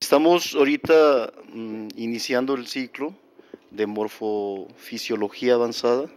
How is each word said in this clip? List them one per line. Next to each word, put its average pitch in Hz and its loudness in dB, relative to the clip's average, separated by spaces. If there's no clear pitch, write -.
Estamos 165 4
ahorita, 147 4
mm, 110 -10
iniciando 123 -2
el 120 -10
ciclo 135 -10
de 107 -2
morfofisiología 107 -4
avanzada. 120 0